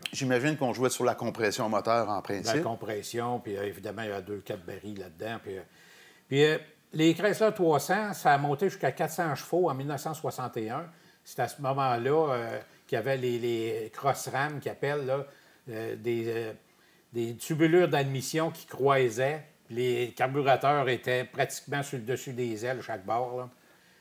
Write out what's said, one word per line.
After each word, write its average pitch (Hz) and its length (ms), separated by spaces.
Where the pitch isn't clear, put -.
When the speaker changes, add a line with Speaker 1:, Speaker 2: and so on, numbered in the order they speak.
Speaker 1:
J'imagine 127 460
qu'on 120 160
jouait 123 160
sur - 140
la 117 100
compression 110 560
moteur 113 400
en 101 100
principe. 107 360
Speaker 2:
La 151 60
compression, 113 800
puis, 101 160
euh, 101 80
évidemment, 98 380
il 107 80
y - 20
a 98 80
deux, 98 180
quatre 95 260
barils 101 340
là-dedans. 92 440
Puis, 98 140
euh, 92 60
puis, 139 160
euh, 156 140
les 160 200
Chrysler 202 400
trois 160 260
cents, 202 340
ça 151 200
a 143 40
monté 143 320
jusqu'à 139 220
quatre 160 200
cents 165 220
chevaux 170 360
en 135 40
mille 135 120
neuf 147 160
cent 160 120
soixante 127 440
et 110 120
un. 151 160
C'est - 180
à 123 80
ce - 120
moment-là, 135 720
euh, 117 280
qu'il 131 100
y - 20
avait 131 200
les, 123 200
les 113 540
cross-rams, 135 680
qu'ils - 100
appellent, 143 340
là, 135 220
euh, 110 280
des, 117 300
euh, 113 260
des 117 240
tubulures 165 500
d'admission 143 640
qui - 140
croisaient. 135 800
Les 120 480
carburateurs 135 720
étaient 127 360
pratiquement 135 580
sur 139 160
le 110 60
dessus 123 280
des 117 320
ailes, 123 160
chaque 95 240
bord, 120 320
là. 123 120